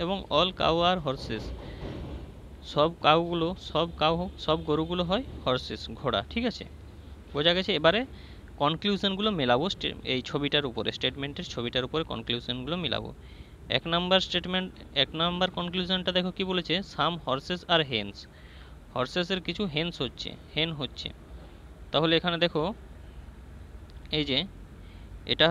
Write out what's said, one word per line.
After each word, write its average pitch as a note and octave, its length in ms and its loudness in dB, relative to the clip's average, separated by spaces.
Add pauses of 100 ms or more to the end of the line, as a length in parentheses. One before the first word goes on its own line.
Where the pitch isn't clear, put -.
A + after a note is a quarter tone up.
এবং F#3+ 140 0 (200)
all F3+ 120 6 (100)
cow D#3 160 4 (140)
are F#3 160 2
horses, A#2+ 380 -2 (1300)
সব D3 160 6 (160)
কাউগুলো, E3+ 420 6 (240)
সব E3 160 4 (140)
কাউ, D#3+ 140 6 (300)
সব D#3 120 4 (120)
গরুগুলো E3 400 2
হয় A3+ 140 2 (200)
হর্সেস, B2+ 380 0 (180)
ঘোড়া। A2 220 2 (100)
ঠিক A#3 200 0
আছে, - 140 -8 (680)
বোঝা D3+ 240 6
গেছে? F#3+ 220 0
এবারে E3+ 220 8 (600)
কনক্লুশনগুলো G3 680 2 (100)
মেলাবো B2+ 340 6
স্টে-, C#3 240 -4 (160)
এই B2+ 160 2
ছবিটার C#3+ 420 2
উপরে, A2 260 0
স্টেটমেন্টের C#3 560 -2
ছবিটার B2 340 0
উপরে D#3+ 240 -2
কনক্লুশনগুলো B2 720 -4
মেলাবো। A2 260 -2 (680)
এক - 60 0 (100)
নাম্বার F3+ 340 4
স্টেটমেন্ট, F#3 420 -2 (340)
এক F3 60 -2 (120)
নাম্বার F3 360 2
কনক্লুশনটা F3+ 600 0
দেখো F3+ 200 0
কি F#3+ 140 0
বলেছে, E3+ 220 0 (220)
some D#3+ 200 2 (100)
horses C#3+ 360 -2 (120)
are D#3+ 180 6
hens, G2+ 260 0 (800)
হর্সেসের F3 520 0
কিছু F3 160 -2 (100)
হেন্স E3 200 0 (100)
হচ্ছে, - 260 -6 (260)
হেন D#3+ 140 2 (100)
হচ্ছে। - 280 -6 (840)
তাহলে D#3+ 280 6
এখানে E3+ 260 0
দেখো, D#3+ 180 2 (1500)
এই D3+ 120 4
যে C3 100 4 (920)
এটা D#3 200 8